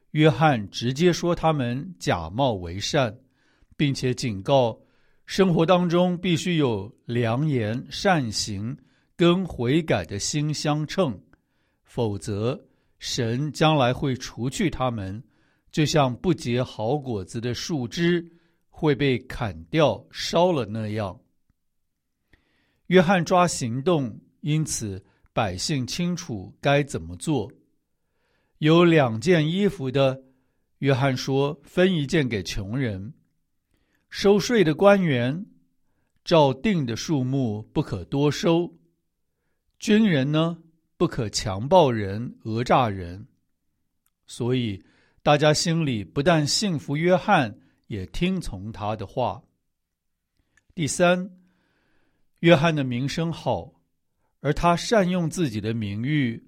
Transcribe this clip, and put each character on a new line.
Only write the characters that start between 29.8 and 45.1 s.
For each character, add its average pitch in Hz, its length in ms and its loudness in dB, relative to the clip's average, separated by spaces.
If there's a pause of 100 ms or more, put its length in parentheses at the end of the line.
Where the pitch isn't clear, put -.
的， 131 320 2 (580)
约 139 140 2
翰 131 240 0
说 139 460 -2
分 185 300 2
一 151 120 -2
件 135 240 0
给 104 140 -4
穷 104 340 -6
人。 110 360 -6 (960)
收 202 300 4
税 226 240 2
的 151 120 2
官 202 260 6
员， 147 440 0 (800)
照 147 300 4
定 170 320 0
的 113 100 -4
数 139 280 -2
目 127 400 -2 (100)
不 - 80 0
可 90 240 -6
多 143 240 0
收。 165 420 0 (1080)
军 220 280 4
人 147 240 2
呢， 165 280 0 (380)
不 170 100 2
可 110 220 -4
强 101 380 -6
暴 160 240 6
人、 107 520 -6
讹 110 200 -2
诈 135 240 4
人。 95 380 -8 (1040)
所 123 280 -4
以 110 260 -4 (420)